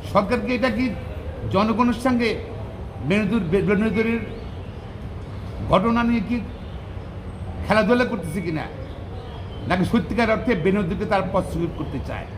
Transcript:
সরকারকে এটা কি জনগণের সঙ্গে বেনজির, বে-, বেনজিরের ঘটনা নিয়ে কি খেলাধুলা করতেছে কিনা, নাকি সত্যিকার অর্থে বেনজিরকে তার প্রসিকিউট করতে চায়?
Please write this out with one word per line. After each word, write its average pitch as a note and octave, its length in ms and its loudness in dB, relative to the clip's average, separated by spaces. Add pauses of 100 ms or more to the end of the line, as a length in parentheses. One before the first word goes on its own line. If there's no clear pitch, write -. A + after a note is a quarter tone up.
(120)
সরকারকে G#3+ 460 2
এটা B3+ 120 2
কি A3+ 140 0 (680)
জনগণের A3 520 4
সঙ্গে A#3+ 260 4 (800)
বেনজির, G3+ 420 4
বে-, F#3 180 4
বেনজিরের A3 520 4 (1500)
ঘটনা A#3 380 4
নিয়ে A#3 200 2
কি A#3+ 80 0 (1300)
খেলাধুলা A3 380 6
করতেছে F#3+ 360 -4
কিনা, D#3+ 240 -2 (1040)
নাকি F3+ 160 4
সত্যিকার A3 500 2
অর্থে A#3 180 0 (120)
বেনজিরকে G3 480 2
তার G3 100 4 (100)
প্রসিকিউট E3+ 460 0
করতে C#3+ 200 -4 (100)
চায়? G#2 180 -6 (120)